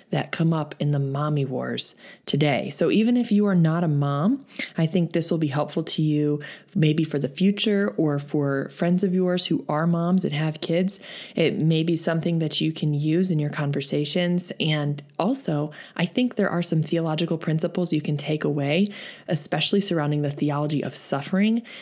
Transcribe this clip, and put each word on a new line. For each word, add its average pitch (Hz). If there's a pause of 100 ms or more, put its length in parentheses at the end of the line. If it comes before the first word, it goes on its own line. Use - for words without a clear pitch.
(100)
that -
come 165
up 151
in 147
the 143
mommy 139
wars 127 (320)
today. 143
So -
even 226
if 240
you 208
are 202
not 170
a 160
mom, 143 (320)
I 165
think 165
this 165
will 165
be 156
helpful 147
to -
you 147 (340)
maybe 156
for 151
the -
future 202
or 151
for 143
friends 180
of 180
yours 180
who -
are 151
moms 170
and 147
have 156
kids. 185 (380)
It 151
may 160
be 170
something 165
that 156
you 156
can 151
use 156
in 156
your 147
conversations. 147
And 147 (160)
also, 156 (260)
I 180
think 247
there 196
are 175
some 160
theological 165
principles 170
you 151
can 147
take 151
away, 147 (400)
especially 165
surrounding 147
the 143
theology 147
of -
suffering, 208 (200)